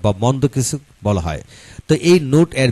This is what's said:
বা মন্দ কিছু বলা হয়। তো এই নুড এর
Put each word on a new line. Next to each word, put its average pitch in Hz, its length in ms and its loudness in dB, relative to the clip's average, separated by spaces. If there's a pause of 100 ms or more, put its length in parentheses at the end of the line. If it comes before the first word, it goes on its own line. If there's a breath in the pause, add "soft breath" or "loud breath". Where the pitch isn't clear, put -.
বা 104 160 0
মন্দ 127 280 0
কিছু 131 320 -6 (240)
বলা 101 180 -2
হয়। 80 220 -8 (440 loud breath)
তো 156 80 2
এই 175 240 4
নুড 151 340 2
এর 131 180 0